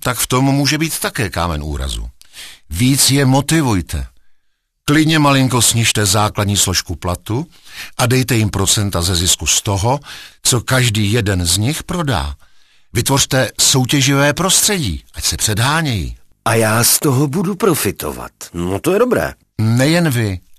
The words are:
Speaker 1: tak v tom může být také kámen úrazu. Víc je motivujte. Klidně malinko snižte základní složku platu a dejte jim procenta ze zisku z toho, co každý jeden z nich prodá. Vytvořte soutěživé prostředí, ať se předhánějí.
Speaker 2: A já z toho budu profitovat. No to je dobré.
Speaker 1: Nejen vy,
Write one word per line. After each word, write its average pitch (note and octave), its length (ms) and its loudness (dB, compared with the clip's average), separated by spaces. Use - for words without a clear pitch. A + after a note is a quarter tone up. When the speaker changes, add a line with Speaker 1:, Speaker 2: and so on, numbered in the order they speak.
Speaker 1:
tak B2+ 160 -4
v - 80 -2
tom C3 180 2
může C#3 340 2
být D#3+ 200 -4
také B2+ 320 -4
kámen E2 320 -4
úrazu. B1+ 460 -6
Víc B2+ 400 2
je C#3 160 4
motivujte. C3 800 0
Klidně D#3 340 2
malinko C3 440 4
snižte A2 440 2
základní G2+ 500 0
složku F2+ 380 -2
platu G#2 520 -6
a B2+ 100 -2
dejte B2+ 300 2
jim G#2+ 140 2
procenta G2 520 0
ze F2 140 0
zisku E2+ 300 0
z - 160 0
toho, A2+ 380 0
co B2 180 0
každý A2 520 0
jeden G2 340 0
z E2+ 120 0
nich A#2 240 -2
prodá. A2 520 -4
Vytvořte C3 580 0
soutěživé C#3 720 2
prostředí, E3 720 0
ať - 100 -8
se - 120 -2
předhánějí. A#2 800 -2
Speaker 2:
A A2+ 100 2
já A2+ 300 2
z - 140 2
toho C#3+ 300 2
budu F3+ 260 -2
profitovat. E2 800 -2
No F2+ 240 -2
to D#3 140 -2
je G3+ 60 2
dobré. D3 360 0
Speaker 1:
Nejen C3+ 520 2
vy, A2 300 -2